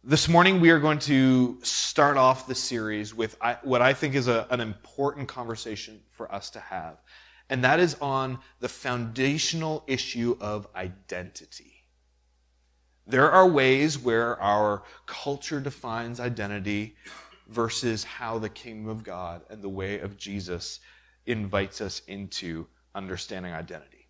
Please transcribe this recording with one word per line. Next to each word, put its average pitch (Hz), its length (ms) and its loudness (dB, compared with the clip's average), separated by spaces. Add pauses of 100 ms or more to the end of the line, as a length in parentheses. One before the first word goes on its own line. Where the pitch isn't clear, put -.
This 147 240 2
morning, 175 320 8
we 170 100 10
are 165 100 8
going 151 200 2
to 131 640 4
start - 540 2
off 131 280 4
the 131 80 -8
series 107 600 -6
with 113 260 -4
I, 120 220 -2
what 127 180 2
I 135 120 6
think 135 200 -2
is 127 140 2
a, 113 240 2
an 123 80 0
important 139 680 -6
conversation 110 760 -10 (100)
for - 200 -14
us 101 200 -10
to 107 80 -16
have. 82 380 -12 (520)
And 127 140 -2
that 143 160 4
is 165 200 2
on 135 380 -4 (220)
the 123 100 -6
foundational 139 1160 -4
issue 120 520 -2
of 104 360 -8
identity. 90 1120 -12 (1200)
There 131 240 4
are 185 160 10
ways 139 500 4
where 117 420 0
our 104 440 2 (240)
culture 143 520 -6
defines 117 600 -8
identity 104 760 -4 (540)
versus 113 560 -2
how 113 340 -8
the 107 100 -6
kingdom 110 400 -14
of 110 140 -10
God 87 460 -10
and 107 120 -16
the 98 80 -8
way 95 300 -6
of 98 180 -10
Jesus 92 640 -8 (460)
invites 101 560 -4
us 98 260 -8
into 90 580 -10 (300)
understanding 92 580 -10
identity. 80 560 -14